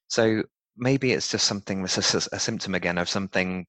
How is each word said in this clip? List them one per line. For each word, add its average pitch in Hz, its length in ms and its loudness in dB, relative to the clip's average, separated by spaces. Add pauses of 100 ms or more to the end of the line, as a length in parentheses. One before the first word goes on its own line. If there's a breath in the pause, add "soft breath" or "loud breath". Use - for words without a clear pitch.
So 110 340 2 (340)
maybe 127 360 2
it's - 180 -2
just - 160 0
something 98 360 -2
that's 92 140 -2
a, 104 200 2
s-, 85 160 0
a - 60 -6
symptom 101 360 -2
again 87 220 0
of 87 120 0
something 92 600 -2